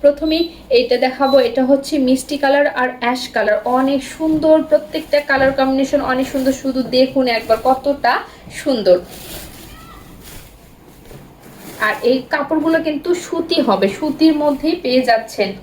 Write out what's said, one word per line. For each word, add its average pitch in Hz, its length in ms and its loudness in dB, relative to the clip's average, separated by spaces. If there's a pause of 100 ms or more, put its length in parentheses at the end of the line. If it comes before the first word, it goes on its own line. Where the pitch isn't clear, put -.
প্রথমেই 311 400 2 (360)
এইটা 247 260 2
দেখাবো, 262 320 2 (120)
এটা 262 220 0
হচ্ছে 277 240 2 (120)
মিষ্টি 262 360 0
কালার 285 240 4 (160)
আর 254 60 0 (140)
অ্যাশ 247 200 -2 (120)
কালার, 214 240 0 (200)
অনেক 269 220 2 (160)
সুন্দর, 311 400 2 (140)
প্রত্যেকটা 294 480 0 (120)
কালার 269 280 2
কম্বিনেশন 269 420 0 (120)
অনেক 262 200 0
সুন্দর। 262 200 0 (100)
শুধু 262 180 -2 (160)
দেখুন 262 280 2 (120)
একবার 220 220 0 (100)
কতটা 262 440 0 (480)
সুন্দর। 208 360 4 (3000)
আর - 80 0 (160)
এই 262 60 4 (160)
কাপড়গুলো 311 540 0
কিন্তু 302 220 -4 (180)
সুতি 330 320 -4 (100)
হবে, 196 180 2 (100)
সুতির 311 460 2
মধ্যেই 294 420 0
পেয়ে 254 240 2
যাচ্ছেন। 220 400 -2 (140)